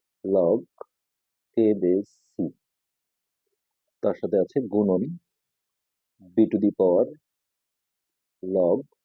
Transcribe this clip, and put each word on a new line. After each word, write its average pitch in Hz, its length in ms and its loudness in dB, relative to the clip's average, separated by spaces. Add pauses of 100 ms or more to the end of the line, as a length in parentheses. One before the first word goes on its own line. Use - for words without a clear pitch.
(240)
log 95 340 2 (1000)
k - 0 - (260)
base 92 300 -2 (160)
c, - 80 -20 (1700)
তার 101 120 0
সাথে 98 240 -4
আছে 90 200 0 (160)
গুণন 98 280 2 (1200)
b 92 140 -14 (100)
to 104 120 -2
the 101 220 0
power 95 260 2 (1400)
log 92 380 0 (240)